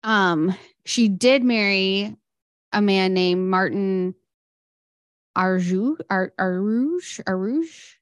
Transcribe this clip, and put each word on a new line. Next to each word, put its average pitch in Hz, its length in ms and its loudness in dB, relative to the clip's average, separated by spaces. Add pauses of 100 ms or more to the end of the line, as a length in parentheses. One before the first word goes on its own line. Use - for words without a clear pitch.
Um, 185 520 2 (300)
she 226 240 2
did 247 340 2
marry 202 720 0 (560)
a 208 100 0
man 190 320 2
named 185 360 0
Martin 190 640 -2 (1200)
Arjou-, 185 600 0 (120)
Ar-, 190 300 -2
Arouche, 214 880 -2
Arouche. 226 760 -4